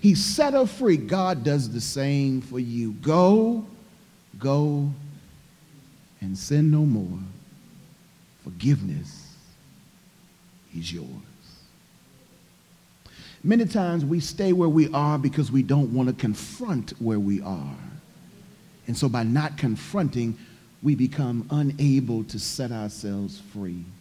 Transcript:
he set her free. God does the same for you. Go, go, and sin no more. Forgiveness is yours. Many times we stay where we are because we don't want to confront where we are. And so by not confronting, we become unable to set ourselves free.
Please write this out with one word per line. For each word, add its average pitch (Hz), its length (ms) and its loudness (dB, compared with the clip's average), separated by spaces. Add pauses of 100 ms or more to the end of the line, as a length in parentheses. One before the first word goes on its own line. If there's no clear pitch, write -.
he 202 160 8
set - 360 2
her 262 140 4
free. 202 300 2
God 160 480 -2
does 143 280 0
the 117 80 -4
same 139 600 0
for 127 180 -8
you. 117 360 -4
Go, 202 680 4 (760)
go, 143 500 0 (1300)
and 95 160 -6
sin 151 360 2
no 151 120 4
more. 98 360 0 (1200)
Forgiveness 95 920 -4 (1400)
is 85 160 -10
yours. 82 140 -10 (2500)
Many 226 220 4
times 175 380 0
we 160 140 0
stay 190 340 0
where 175 160 4
we 156 240 4
are 147 260 2
because 135 340 0
we 135 100 4
don't 135 320 2
want 127 140 2
to 127 60 0
confront 127 760 -4 (100)
where 113 200 0
we 98 220 0
are. 71 340 -8 (1120)
And 117 80 -4
so 143 120 0
by 120 140 -2
not 151 340 0
confronting, 120 800 -2 (460)
we 147 140 2
become 127 540 -2
unable 135 720 2
to 107 160 -10
set 120 320 -6
ourselves 101 680 -6 (120)
free. 90 320 -8 (160)